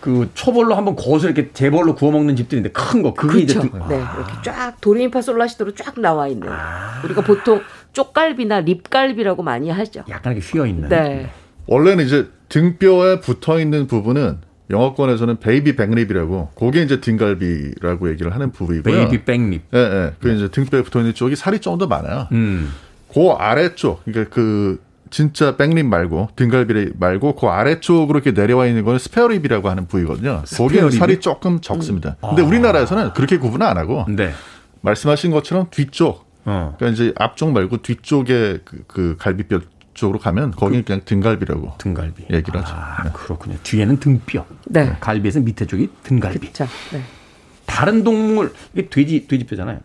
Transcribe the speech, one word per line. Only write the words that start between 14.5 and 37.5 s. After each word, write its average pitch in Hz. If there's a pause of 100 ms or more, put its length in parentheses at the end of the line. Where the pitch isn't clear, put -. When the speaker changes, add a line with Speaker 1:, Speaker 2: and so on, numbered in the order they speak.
Speaker 3:
영어권에서는 120
베이비 139
백립이라고, 95
그게 135
이제 135
등갈비라고 87
얘기를 82
하는 131
부위고요. 85
Speaker 1:
베이비 117
백립. 113 (100)
Speaker 3:
예, 123
예. 95
그 120
이제 104
등뼈에 135
붙어 123
있는 113
쪽이 131
살이 202
좀 175
더 190
많아요. 98
Speaker 1:
음. 98 (400)
Speaker 3:
그 170
아래쪽, 123
그러니까 110
그 104 (280)
진짜 147
백립 156
말고, 87
등갈비 117
말고 98
그 127
아래쪽으로 147
이렇게 135
내려와 117
있는 117
거는 120
스페어립이라고 147
하는 92
부위거든요. 87 (140)
거기는 139
Speaker 1:
스페어립이? 127
Speaker 3:
살이 185
조금 170
적습니다. 101
Speaker 1:
음. 113
Speaker 3:
근데 165
Speaker 1:
아. 151
Speaker 3:
우리나라에서는 185
그렇게 143
구분 131
안 131
하고, 104
Speaker 1:
네. 98 (480)
Speaker 3:
말씀하신 147
것처럼 170
뒤쪽, 139 (180)
Speaker 1:
어. 87
Speaker 3:
그러니까 120
이제 117
앞쪽 156